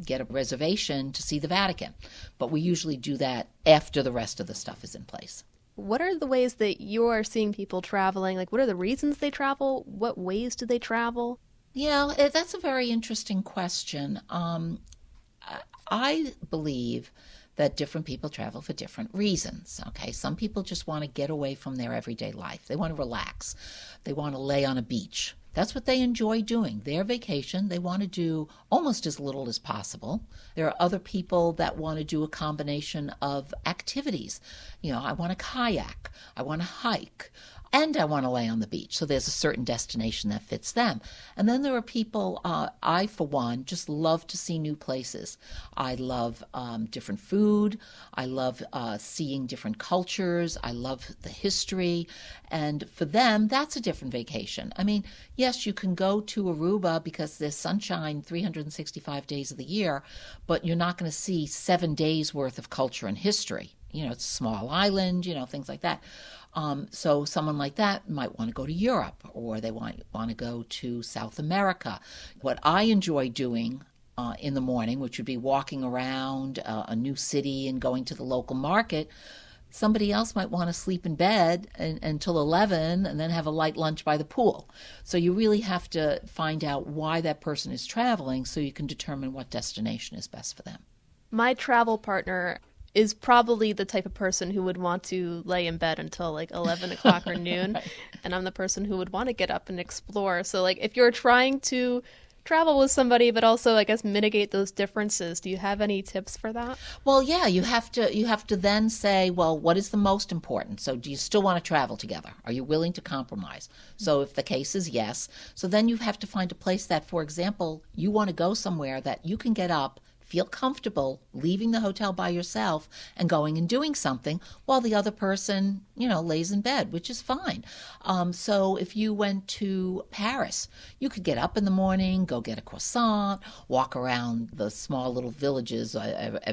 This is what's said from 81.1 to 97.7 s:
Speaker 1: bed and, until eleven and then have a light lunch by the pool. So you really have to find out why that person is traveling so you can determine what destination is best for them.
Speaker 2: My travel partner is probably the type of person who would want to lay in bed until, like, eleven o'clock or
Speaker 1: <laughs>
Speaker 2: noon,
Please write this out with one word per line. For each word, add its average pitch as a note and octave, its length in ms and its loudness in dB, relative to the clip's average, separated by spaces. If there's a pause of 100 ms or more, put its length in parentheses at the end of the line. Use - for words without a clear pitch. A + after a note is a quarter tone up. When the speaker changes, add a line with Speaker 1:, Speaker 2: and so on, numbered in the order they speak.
Speaker 1:
bed F3+ 600 4
and, D#3+ 280 -4
until D#3 380 0
eleven E3+ 640 4
and D3+ 160 -2
then D#3+ 80 0
have E3 160 0
a D#3 60 -2
light D#3 260 2
lunch D#3 260 0
by D3+ 140 2
the D3+ 80 -2
pool. - 440 2 (360)
So - 140 0
you F3 160 4
really G#3+ 260 4
have F#3+ 300 -2
to D#3 360 0
find D#3 380 -2
out C#3+ 220 -2
why D#3 340 -2
that D#3 220 0
person C#3+ 280 -4
is B2+ 160 -8
traveling D3+ 600 0
so - 140 -4
you C#3 120 -2
can D3 140 -6
determine C3+ 480 -6
what C3+ 160 -10
destination A2 640 -4
is - 100 -10
best - 300 -12
for - 60 -18
them. - 200 -16 (480)
Speaker 2:
My A#3 220 4
travel A#3 460 4
partner F#3 640 -2 (340)
is G#3+ 180 6
probably A#3 640 6
the G3+ 100 0
type F#3+ 220 -2
of F#3 80 -8
person F#3 360 0
who G3 120 0
would F3+ 160 0
want F3+ 240 0
to E3+ 420 -4
lay F3+ 220 0
in E3 100 -2
bed D#3+ 220 0
until, D#3+ 340 -4
like, D#3 180 -6
eleven E3+ 400 -2
o'clock F3+ 360 6
or F3 80 -4
Speaker 1:
<laughs> F3 160 -4
Speaker 2:
noon, F#3 240 0